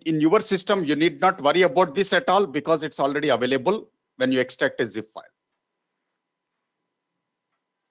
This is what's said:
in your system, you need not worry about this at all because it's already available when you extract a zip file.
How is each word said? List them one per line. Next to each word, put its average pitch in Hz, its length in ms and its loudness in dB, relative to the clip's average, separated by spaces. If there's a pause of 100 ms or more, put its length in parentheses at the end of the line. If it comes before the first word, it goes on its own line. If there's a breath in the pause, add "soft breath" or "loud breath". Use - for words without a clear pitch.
in 160 160 0
your 160 200 4
system, 190 440 -2
you 147 100 0
need 151 240 -2
not 185 220 0
worry 151 220 2
about 180 320 2
this 196 180 -2
at 175 160 0
all 196 160 4
because 147 380 -2
it's 151 160 -10
already 143 300 0
available 127 600 0 (280)
when 127 140 0
you 131 80 2
extract 127 400 -2
a 127 80 0
zip 107 240 -10
file. - 120 -16 (2750)